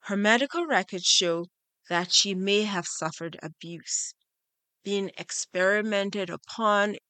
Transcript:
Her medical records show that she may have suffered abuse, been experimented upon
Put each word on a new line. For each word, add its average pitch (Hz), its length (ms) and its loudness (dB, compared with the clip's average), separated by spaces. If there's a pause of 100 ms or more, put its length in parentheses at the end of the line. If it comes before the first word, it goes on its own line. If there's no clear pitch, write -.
Her 202 140 -4
medical 240 480 4
records 196 400 -2
show 170 420 2 (420)
that 175 240 0
she 202 200 4
may 196 300 2
have 196 240 -4
suffered 160 560 -8
abuse, - 720 -8 (720)
been 196 340 -2
experimented 196 1120 -2
upon 208 680 0 (140)